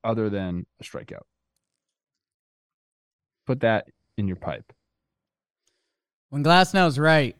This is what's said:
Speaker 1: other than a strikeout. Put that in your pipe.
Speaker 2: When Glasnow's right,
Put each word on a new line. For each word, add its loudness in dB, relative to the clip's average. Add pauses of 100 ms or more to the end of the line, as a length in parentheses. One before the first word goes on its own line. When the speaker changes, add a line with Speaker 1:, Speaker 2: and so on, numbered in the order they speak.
Speaker 1:
other -2
than -6 (140)
a -20
strikeout. -16 (2250)
Put -4
that 0 (300)
in -2
your -4
pipe. -10 (1600)
Speaker 2:
When -4
Glasnow's 4
right, 2